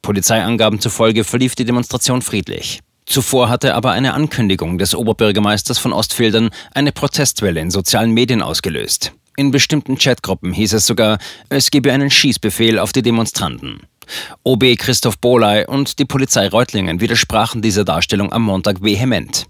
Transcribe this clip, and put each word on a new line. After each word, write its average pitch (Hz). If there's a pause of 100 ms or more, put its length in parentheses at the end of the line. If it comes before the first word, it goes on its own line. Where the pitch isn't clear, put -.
Polizeiangaben 107
zufolge 113
verlief 127
die 123
Demonstration 123
friedlich. - (240)
Zuvor 127
hatte 123
aber 120
eine 120
Ankündigung 95
des 95
Oberbürgermeisters 107
von -
Ostfildern 113 (240)
eine 143
Protestwelle 104
in 82
sozialen 107
Medien 113
ausgelöst. - (240)
In 139
bestimmten 135
Chatgruppen 95
hieß 101
es 107
sogar, 107 (300)
es 139
gebe 139
einen 139
Schießbefehl 113
auf 101
die 127
Demonstranten. 90 (600)
O 131
B 120
Christoph 120
Boley 110
und 139
die 139
Polizei 127
Reutlingen 95
widersprachen 113
dieser 101
Darstellung 98
am 117
Montag 95
vehement. 107